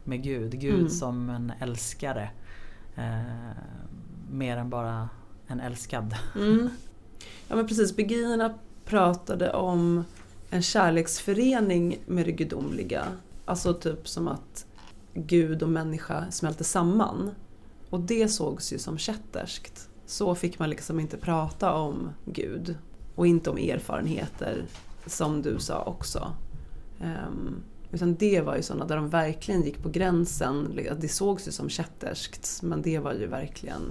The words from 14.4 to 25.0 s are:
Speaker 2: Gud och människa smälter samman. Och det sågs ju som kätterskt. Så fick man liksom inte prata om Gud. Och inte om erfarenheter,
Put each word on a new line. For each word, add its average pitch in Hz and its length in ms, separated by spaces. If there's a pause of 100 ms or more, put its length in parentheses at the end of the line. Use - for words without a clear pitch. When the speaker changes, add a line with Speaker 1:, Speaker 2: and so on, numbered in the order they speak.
Speaker 2:
Gud 160 500
och 160 60
människa 160 600
smälter 160 320
samman. 185 680 (580)
Och 185 100
det 220 280
sågs - 460
ju - 40
som - 200
kätterskt. - 920 (160)
Så 185 300
fick 175 240
man 156 100
liksom 160 300
inte 156 180
prata 165 560
om 156 360 (160)
Gud. - 500 (400)
Och 175 120
inte 165 220
om - 80
erfarenheter, - 1080 (420)